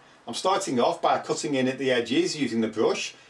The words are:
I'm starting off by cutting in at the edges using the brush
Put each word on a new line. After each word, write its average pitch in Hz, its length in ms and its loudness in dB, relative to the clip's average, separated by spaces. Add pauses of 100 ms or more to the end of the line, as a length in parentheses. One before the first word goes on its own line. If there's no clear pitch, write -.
(280)
I'm - 60 -8
starting 180 440 0
off 147 220 2
by 151 180 2
cutting 151 360 -4
in 127 120 2
at 131 120 -2
the 135 120 0
edges 131 480 0
using 113 220 0
the 107 80 2
brush - 460 0 (160)